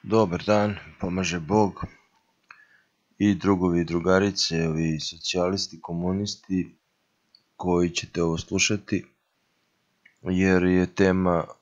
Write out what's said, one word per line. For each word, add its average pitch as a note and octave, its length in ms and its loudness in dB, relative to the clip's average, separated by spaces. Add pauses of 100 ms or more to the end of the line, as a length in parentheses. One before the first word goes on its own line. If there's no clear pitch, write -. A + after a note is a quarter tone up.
Dobar G2 380 2
dan, G#2 300 2 (240)
pomaže F2+ 400 -4
Bog. G2 440 2 (1300)
I G2+ 160 4
drugovi F2+ 460 2
i E2+ 40 0
drugarice, F2 840 0
ovi D#2+ 320 -2
socijalisti, F2+ 800 -4
komunisti F#2 960 -6 (800)
koji F2 340 0
ćete - 320 -6
ovo E2 160 -2
slušati, G2 680 -4 (1160)
jer F#2 400 2
je F#2 320 2
tema F#2 500 2 (180)